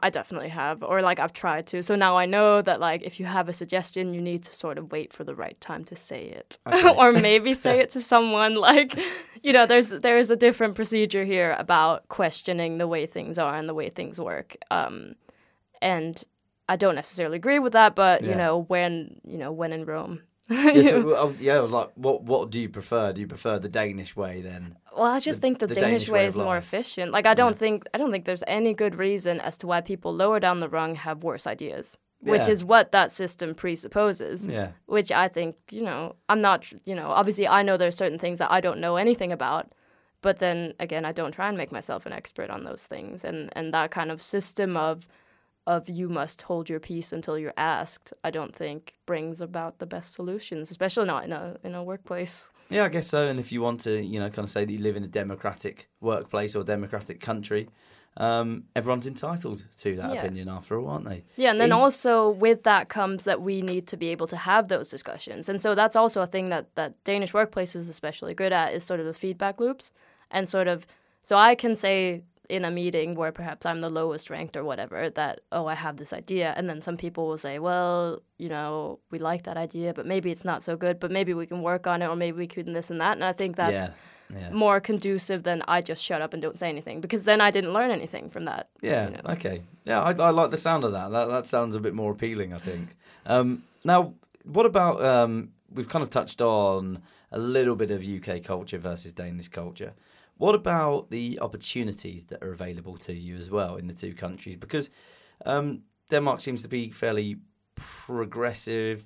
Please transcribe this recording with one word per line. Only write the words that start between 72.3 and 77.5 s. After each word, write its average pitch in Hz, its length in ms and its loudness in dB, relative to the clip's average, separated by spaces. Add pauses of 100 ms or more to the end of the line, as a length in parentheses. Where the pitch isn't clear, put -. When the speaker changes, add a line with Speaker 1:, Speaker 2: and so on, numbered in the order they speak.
Speaker 1:
in 185 160 -2
a 170 60 -2
meeting 175 440 -2
where 165 160 -4
perhaps 165 340 -10
I'm 165 140 -2
the 165 100 -4
lowest 160 400 -4
ranked 156 280 -10
or 143 80 -6
whatever, 127 460 -6
that, - 280 -4 (140)
"Oh, 165 120 -2
I 156 100 -4
have 156 200 -8
this 147 160 -14
idea." 175 460 -4
And 180 120 -4
then 156 120 -8
some 170 160 -8
people 170 280 -6
will 156 120 -4
say, 143 200 -8